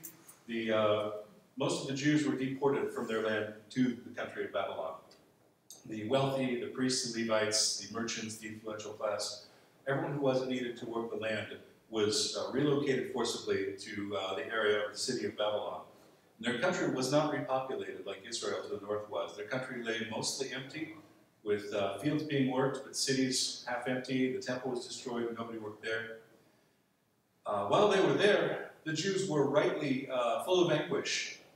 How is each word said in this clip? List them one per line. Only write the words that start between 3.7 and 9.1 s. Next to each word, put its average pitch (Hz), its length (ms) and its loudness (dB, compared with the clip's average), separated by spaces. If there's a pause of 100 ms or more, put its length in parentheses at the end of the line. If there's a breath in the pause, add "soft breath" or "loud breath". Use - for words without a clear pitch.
to 123 340 4
the 110 100 -12
country 110 300 -4
of - 80 -8
Babylon. - 400 -2 (960)
The 107 200 -6
wealthy, 131 540 2
the - 60 -4
priests 127 400 0
and 113 80 -6
Levites, 110 640 2
the 101 120 -12
merchants, 113 460 -4
the 107 120 -10
influential 107 440 -8
class, - 540 -4 (400 loud breath)